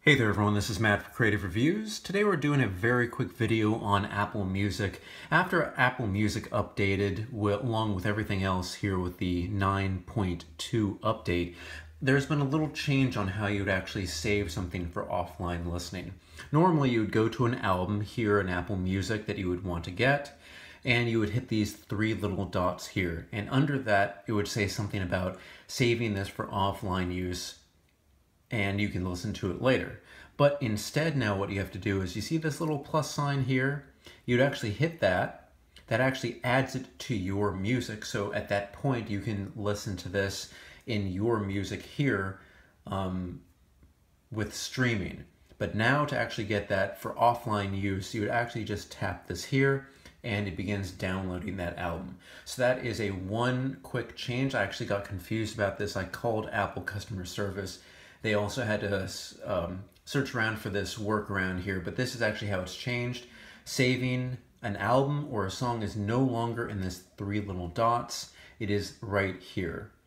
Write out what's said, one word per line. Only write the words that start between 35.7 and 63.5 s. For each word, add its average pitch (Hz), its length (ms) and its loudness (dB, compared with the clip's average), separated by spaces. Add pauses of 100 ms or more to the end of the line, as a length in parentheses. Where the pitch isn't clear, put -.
That 113 120 2
actually 131 440 0
adds 131 320 2
it 127 100 -6 (140)
to - 160 -4
your 98 380 0
music. 107 520 -2
So 104 280 -2
at 104 160 -4
that 101 220 0
point, 123 380 -2
you 101 100 0
can 98 360 -4
listen 101 420 -2
to 92 120 -8
this 98 440 -2 (320)
in 104 260 -2
your 107 280 2
music 98 420 -2
here, 98 580 0 (460)
um, 92 560 -4 (880)
with 107 220 -2
streaming. 107 720 -2 (340)
But - 160 -2
now 127 320 4
to 139 120 -2
actually 117 280 -2
get 101 240 0
that 98 320 0
for - 120 -6
offline 104 640 2
use, 98 360 -2
you 113 80 0
would 104 80 0
actually 117 360 0
just 104 260 -6
tap - 360 -6
this 90 160 -6
here 135 460 2 (340)
and 104 240 -2
it 92 80 -6
begins 98 360 -2
downloading 92 640 -4
that 87 220 -6
album. 85 380 -6 (280)
So - 160 -4
that 127 240 2
is 113 160 -2
a 101 80 2
one 120 720 0
quick - 340 -6
change. 131 380 -2
I 117 80 2
actually 98 240 -2
got 101 200 0
confused 107 500 -4
about 101 240 2
this. 104 180 -2
I 95 60 -2
called 110 480 -2
Apple 101 320 0
customer 98 420 -6
service. 95 540 -6 (420)
They 110 120 0
also 104 300 0
had 107 180 0
to, 98 280 0 (360)
um, 90 380 -2 (220)
search 139 280 -2
around 113 240 0
for 110 120 -6
this 95 260 -2
workaround 98 640 0
here, 95 180 -2
but 87 160 -6
this 123 200 -2
is 117 80 -2
actually 107 240 0
how 98 140 0
it's 90 140 -8
changed. 123 520 -4 (380)